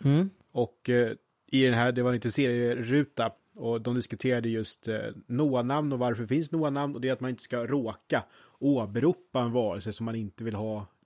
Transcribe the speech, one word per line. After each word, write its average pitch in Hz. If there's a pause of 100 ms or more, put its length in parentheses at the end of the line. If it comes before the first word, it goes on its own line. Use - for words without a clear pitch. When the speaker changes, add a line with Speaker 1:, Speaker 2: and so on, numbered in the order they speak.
Speaker 1:
Mm. 156 (220)
Speaker 2:
Och, -
eh, 120 (340)
i 131
den 127
här, 120
det 123
var 123
en 123
liten 117
serieruta 120 (240)
och 117
de 120
diskuterade 120
just, 113
eh, 110 (280)
Noa-namn 139
och 131
varför 120
finns 151
Noa-namn, 143
och 117
det 131
är 131
att 127
man 127
inte 123
ska 120
råka 120 (340)
åberopa 131
en 120
varelse 107
som 113
man 113
inte 113
vill 110
ha 104 (200)